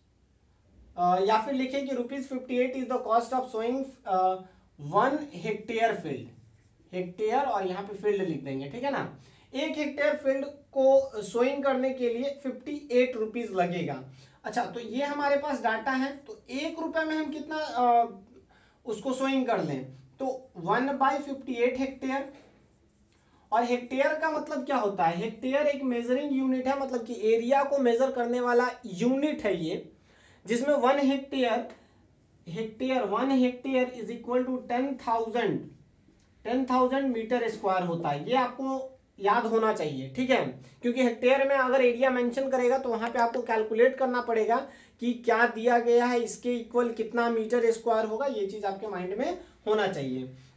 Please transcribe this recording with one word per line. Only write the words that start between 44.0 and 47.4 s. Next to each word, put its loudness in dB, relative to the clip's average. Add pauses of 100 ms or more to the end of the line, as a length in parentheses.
पड़ेगा 2 (440)
कि 0 (120)
क्या 6
दिया 2
गया 6
है, 2
इसके -2
equal 0
कितना 0
meter 2